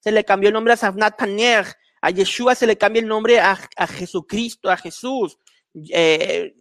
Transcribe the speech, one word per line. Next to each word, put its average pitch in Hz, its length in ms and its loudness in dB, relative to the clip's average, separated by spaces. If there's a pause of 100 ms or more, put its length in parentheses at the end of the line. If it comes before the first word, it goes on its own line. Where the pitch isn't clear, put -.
se 214 100 -4
le 214 140 2
cambió 196 240 2
el 208 60 2
nombre 226 180 2
a 233 60 6
Savnat 214 400 -2
Paner, 214 480 0 (340)
a - 100 0
Yeshua 196 440 0
se 247 120 0
le 214 120 0
cambia 220 220 2
el 226 80 -6
nombre 220 320 2
a, 190 180 2 (180)
a 175 100 -2
Jesucristo, 196 840 -6
a 180 80 0
Jesús, 233 580 -8 (540)
eh, 165 720 0